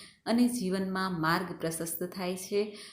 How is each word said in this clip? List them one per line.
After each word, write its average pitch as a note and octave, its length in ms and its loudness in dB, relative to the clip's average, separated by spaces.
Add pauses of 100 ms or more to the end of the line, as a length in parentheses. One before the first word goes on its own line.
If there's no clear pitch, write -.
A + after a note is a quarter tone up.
(260)
અને A#3+ 220 6
જીવનમાં F#3+ 760 0
માર્ગ F3 380 2
પ્રશસ્ત E3 440 -2
થાય F3+ 340 -4
છે, G#3 400 -2 (160)